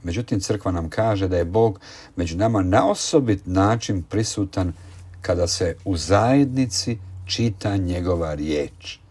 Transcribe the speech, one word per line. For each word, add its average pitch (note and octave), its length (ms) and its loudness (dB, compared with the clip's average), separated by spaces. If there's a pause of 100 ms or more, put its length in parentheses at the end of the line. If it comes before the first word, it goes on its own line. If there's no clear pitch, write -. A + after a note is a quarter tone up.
Međutim, G2 380 -2
crkva G2 320 -2
nam E2 180 -2
kaže G#2 380 0
da F#2 80 2
je E2+ 80 2
Bog G#2 360 2 (360)
među E2+ 200 -2
nama G#2+ 260 2
na A2+ 280 4
osobit C3 560 2
način G2 560 2
prisutan G2 720 -2 (480)
kada F2 260 0
se E2+ 380 -2
u G2 120 -2
zajednici B2 1000 2 (280)
čita G#2+ 500 -2
njegova F2 580 0
riječ. D2 640 -4 (120)